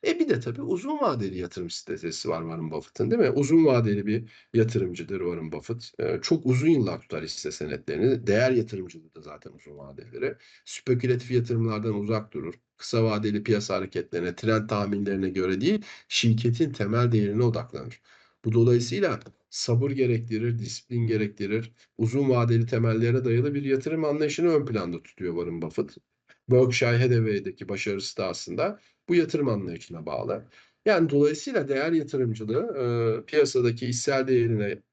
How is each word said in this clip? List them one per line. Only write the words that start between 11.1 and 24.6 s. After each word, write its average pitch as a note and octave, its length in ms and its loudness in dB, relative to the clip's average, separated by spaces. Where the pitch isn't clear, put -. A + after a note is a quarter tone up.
yatırımlardan A2+ 680 0
uzak G#2+ 340 -2
durur. D#2 200 -8
Kısa - 260 0
vadeli G#2 400 0
piyasa G2+ 320 0
hareketlerine, F2+ 600 -4
trend A2 340 0
tahminlerine G2+ 600 0
göre F#2 320 0
değil, G#3 200 2
şirketin A#2 640 2
temel A#2 380 0
değerine G#2+ 320 2
odaklanır. A2 580 -4
Bu A2 80 0
dolayısıyla A#2+ 680 4
sabır B2 420 0
gerektirir, A#2 680 0
disiplin A#2 480 -4
gerektirir. G#2+ 640 -2
Uzun C3 320 2
vadeli A#2 360 4
temellere A#2 600 2
dayalı B2 280 2
bir C#3+ 100 -2
yatırım C#3+ 420 0
anlayışını D3+ 480 2
ön D3 120 4